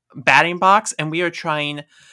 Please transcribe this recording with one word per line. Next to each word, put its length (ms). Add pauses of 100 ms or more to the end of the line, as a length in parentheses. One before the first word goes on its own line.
(160)
batting 420
box. 420
And 120
we 100
are 80
trying 540 (300)